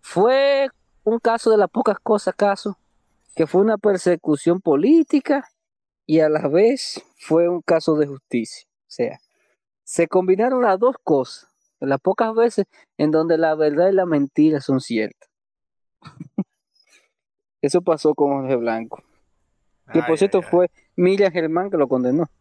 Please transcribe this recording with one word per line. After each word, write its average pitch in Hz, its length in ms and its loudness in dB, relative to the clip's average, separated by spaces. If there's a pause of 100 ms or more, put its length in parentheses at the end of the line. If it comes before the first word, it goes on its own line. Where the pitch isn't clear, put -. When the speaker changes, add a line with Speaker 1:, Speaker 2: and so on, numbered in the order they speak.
Speaker 1:
Fue 269 680 0 (360)
un 226 160 -2
caso 233 300 0
de 214 80 4
las 202 120 2
pocas - 300 -2
cosas, - 340 -2
caso, 202 420 -2 (600)
que 165 100 0
fue 180 140 0
una 214 180 2
persecución 175 800 0
política 269 880 2 (580)
y 156 140 2
a 156 80 4
la 151 200 -2
vez 214 520 0 (200)
fue 170 280 2
un 175 140 -4
caso 165 320 0
de 151 140 0
justicia. 127 580 -8 (140)
O - 100 -20
sea, - 300 -6 (640)
se 170 240 -2
combinaron 196 540 0
las 196 160 2
dos 240 260 0
cosas, - 440 -2 (300)
las 135 220 -4
pocas 220 340 -2
veces 226 320 0 (320)
en 151 120 0
donde 160 280 2
la 160 160 2
verdad 156 340 0
y 196 60 0
la 190 120 2
mentira 151 540 0
son 135 200 -2
ciertas. - 500 -6 (720)
<laughs> - 440 -12 (1160)
Eso 143 200 2
pasó 156 320 0
con 139 260 0
Jorge 135 160 -2
Blanco. 113 460 -6 (920)
Que 160 80 2
por - 120 -2
Speaker 2:
Ay, 156 60 -2
Speaker 1:
cierto 196 200 0
Speaker 2:
ay, 180 60 -2
ay. - 60 -12
Speaker 1:
fue 180 200 2 (260)
Miriam 190 360 2
Germán 170 380 -4
que 190 60 -4
lo 143 120 2
condenó. 131 420 -2 (100)